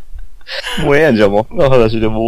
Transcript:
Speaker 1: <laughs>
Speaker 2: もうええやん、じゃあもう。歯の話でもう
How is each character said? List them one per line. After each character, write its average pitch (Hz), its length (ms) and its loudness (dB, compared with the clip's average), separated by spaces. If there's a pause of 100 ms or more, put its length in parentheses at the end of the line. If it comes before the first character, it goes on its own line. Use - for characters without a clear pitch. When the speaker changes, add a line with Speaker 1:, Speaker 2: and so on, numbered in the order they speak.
(800)
Speaker 1:
<laughs> 156 40 -2
Speaker 2:
も 151 80 0
う 143 60 4
え 151 40 4
え - 20 2
や 156 80 4
ん、 117 40 2
じ 107 80 2
ゃ 104 40 6
あ - 20 2
も 104 200 0
う。 - 80 -8
歯 170 60 2
の 139 60 4
話 117 300 4
で 110 80 0
も 110 140 -2
う - 60 -2